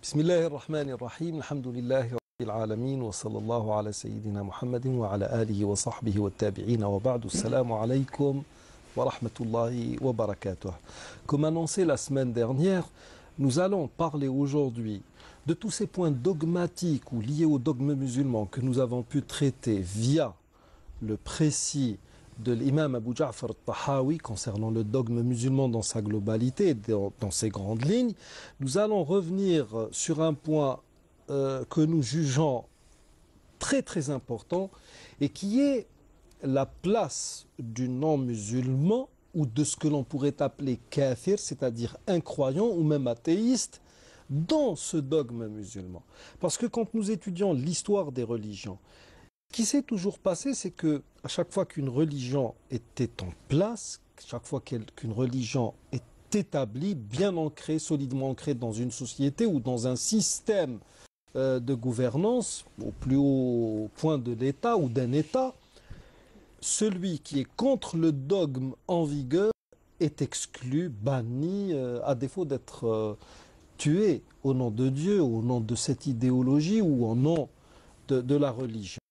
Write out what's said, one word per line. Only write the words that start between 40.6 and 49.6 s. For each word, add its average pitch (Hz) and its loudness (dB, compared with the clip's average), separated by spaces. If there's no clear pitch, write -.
kafir, 143 0
c'est-à-dire 120 -4
incroyant 160 0
ou 175 2
même 147 2
athéiste, 196 0
dans 175 2
ce - -4
dogme 131 0
musulman. 95 -10
Parce 170 -2
que 240 0
quand 226 -2
nous 214 0
étudions 196 0
l'histoire 160 0
des 127 -4
religions, 104 -6
ce - -14
qui 226 0